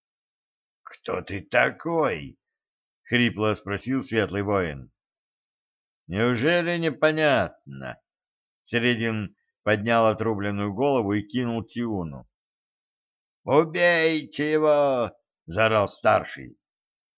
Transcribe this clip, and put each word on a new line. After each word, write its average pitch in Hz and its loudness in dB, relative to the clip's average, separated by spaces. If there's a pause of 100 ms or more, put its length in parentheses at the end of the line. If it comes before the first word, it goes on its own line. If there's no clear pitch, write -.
(840)
«Кто - -10
ты 95 -10
такой?» — 127 -2 (640)
хрипло 107 0
спросил 113 -6
светлый 101 0
воин. 87 -2 (1120)
«Неужели 127 0
непонятно?» 139 -2 (600)
Середин 113 -2 (280)
поднял 110 2
отрубленную 104 -2
голову 120 0
и 104 0
кинул 117 -4
Тиуну. 95 -6 (1120)
«Убейте 160 2
его!» — 143 2 (340)
заорал 107 2
старший. - 0 (600)